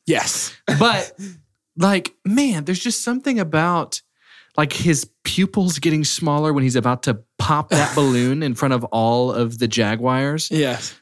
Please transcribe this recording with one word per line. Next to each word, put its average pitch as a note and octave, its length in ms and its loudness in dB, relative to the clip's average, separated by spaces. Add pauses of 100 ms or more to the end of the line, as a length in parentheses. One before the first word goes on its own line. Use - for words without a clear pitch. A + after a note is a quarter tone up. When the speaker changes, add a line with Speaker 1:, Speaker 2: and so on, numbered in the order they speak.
Speaker 1:
Yes. - 480 -2 (240)
Speaker 2:
But, G#3 340 2 (340)
<laughs> - 300 -20
like, F#3+ 380 2 (100)
man, G#3+ 400 0
there's F3+ 140 -2
just - 240 -4
something B3 380 -2
about, E3 600 0 (560)
like, D3+ 160 0
his - 380 0 (140)
pupils F#3+ 560 0
getting D#3 240 2
smaller D3+ 480 0
when C#3 100 2
he's B2+ 140 2
about B2 260 0
to A2 160 0 (200)
pop D3+ 320 0
that C#3+ 240 2
Speaker 1:
<laughs> - 20 -2
Speaker 2:
balloon C3+ 480 2
in C3 100 -2
front C3+ 180 0
of A#2+ 120 0
all A#2 480 2
of A#2 260 -2
the A#2+ 80 2
Jaguars. B2+ 840 0
Speaker 1:
Yes. C#3 520 -2